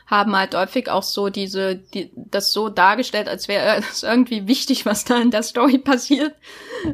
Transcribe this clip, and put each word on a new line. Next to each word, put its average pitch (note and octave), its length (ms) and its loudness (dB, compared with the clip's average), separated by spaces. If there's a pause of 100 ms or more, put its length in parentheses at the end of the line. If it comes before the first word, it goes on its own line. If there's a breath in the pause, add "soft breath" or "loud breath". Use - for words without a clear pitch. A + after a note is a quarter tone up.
haben G#3 300 2
halt F#3+ 180 0
häufig G3+ 360 -2
auch F#3+ 120 0
so G3+ 280 -4
diese, F#3+ 460 -4
die, - 380 -10
das - 380 -2
so G#3+ 160 0
dargestellt, G#3 600 2
als F#3+ 200 -8
wär, G3+ 300 2
äh, - 20 -2
<laughs> - 80 -6
das - 140 -8
irgendwie A3+ 440 2
wichtig, C4 380 0
was G#3 220 -2
da B3 120 2
in A#3+ 120 4
der A3 120 2
Story B3 360 2
passiert. C#4 560 0 (580 loud breath)